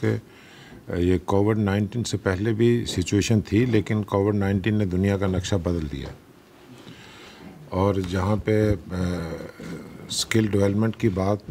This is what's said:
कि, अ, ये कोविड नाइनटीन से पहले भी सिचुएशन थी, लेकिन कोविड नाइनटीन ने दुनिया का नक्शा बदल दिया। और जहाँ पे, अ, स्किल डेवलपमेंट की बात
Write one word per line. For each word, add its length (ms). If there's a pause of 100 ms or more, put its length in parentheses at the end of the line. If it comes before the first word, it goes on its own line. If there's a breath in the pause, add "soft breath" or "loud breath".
कि, 20
अ, 140 (760 loud breath)
ये 220
कोविड 400
नाइनटीन 440
से 140
पहले 360
भी 340
सिचुएशन 540
थी, 260
लेकिन 360
कोविड 320
नाइनटीन 420
ने 100
दुनिया 300
का 100
नक्शा 300
बदल 320
दिया। 260 (1600 loud breath)
और 280
जहाँ 360
पे, 360
अ, 60 (1300)
स्किल 380
डेवलपमेंट 480
की 120
बात 420